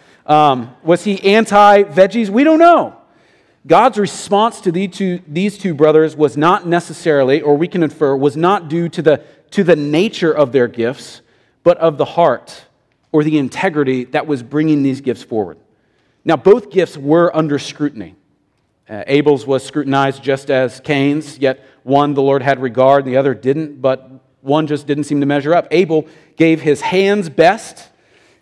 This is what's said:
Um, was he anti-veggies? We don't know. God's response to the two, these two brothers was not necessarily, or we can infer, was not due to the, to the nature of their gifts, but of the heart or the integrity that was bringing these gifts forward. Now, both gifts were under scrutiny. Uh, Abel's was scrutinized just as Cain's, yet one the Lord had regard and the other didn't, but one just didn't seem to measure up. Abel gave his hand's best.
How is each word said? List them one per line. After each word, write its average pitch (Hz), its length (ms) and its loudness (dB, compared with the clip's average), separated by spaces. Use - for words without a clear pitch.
Um, 139 560 0
was 175 220 0
he 196 180 -4
anti-veggies? 202 1080 4
We 240 160 2
don't 311 140 4
know. 330 360 4
God's 202 320 4
response 208 640 -2
to 185 100 -2
the 190 160 -4
two, 180 400 -6
these 185 300 -4
two 180 160 -6
brothers 156 420 2
was 147 220 -2
not 175 300 0
necessarily, 151 760 0
or 147 160 2
we 170 100 -2
can 180 140 -4
infer, 147 340 -2
was 135 220 -2
not 170 320 -2
due 170 200 -4
to - 120 -8
the, 147 220 2
to 202 120 0
the 165 120 4
nature 156 560 -2
of 143 200 0
their 123 160 0
gifts, 113 540 -8
but 170 140 4
of 160 200 0
the 143 80 0
heart - 600 -2
or 151 120 0
the 156 140 0
integrity 135 680 -2
that 123 220 -6
was 135 160 -6
bringing 147 400 -2
these 135 180 -4
gifts 120 220 -6
forward. 95 340 -8
Now, 160 120 0
both - 340 2
gifts 170 260 -2
were 160 380 0
under 147 240 -2
scrutiny. 123 560 -10
Uh, 107 180 -12
Abel's 139 380 2
was 131 200 -4
scrutinized 139 580 -2
just 139 260 -4
as 131 300 -2
Cain's, 143 580 -4
yet 131 240 -4
one 143 300 0
the 135 80 -2
Lord 139 200 0
had 131 200 0
regard 131 420 2
and 127 100 -6
the 127 40 2
other 135 160 0
didn't, 143 480 -4
but 131 280 -4
one 151 260 -2
just 143 200 -6
didn't 143 180 -4
seem 143 160 -4
to 139 40 -2
measure 143 280 -2
up. 175 180 0
Abel 160 340 0
gave 160 260 2
his 147 200 0
hand's 196 480 -2
best. 170 600 -2